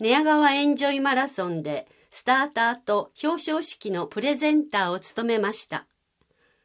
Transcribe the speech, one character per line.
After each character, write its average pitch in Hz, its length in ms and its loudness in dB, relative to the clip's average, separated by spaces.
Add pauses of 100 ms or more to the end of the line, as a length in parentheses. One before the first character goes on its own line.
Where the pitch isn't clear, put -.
寝 220 80 0
屋 285 160 4
川 302 280 6
エ 285 120 0
ン 294 100 4
ジ 285 120 -2
ョ 285 60 2
イ 277 80 -2
マ 269 140 0
ラ 269 140 0
ソ 185 200 -6
ン 165 140 -4
で、 147 240 -6 (240)
ス - 140 -20
タ 254 120 4
ー 285 120 2
タ 233 240 0
ー 247 100 -12
と - 300 -2 (100)
表 320 140 0
彰 320 260 -4
式 - 280 -10
の 175 160 -4
プ - 140 -8
レ 285 140 0
ゼ 302 180 0
ン 302 160 2
タ 196 180 0
ー 175 40 -2
を 185 80 -4
務 233 300 -6
め 226 100 2
ま 208 140 -2
し - 160 -10
た。 - 180 -10 (800)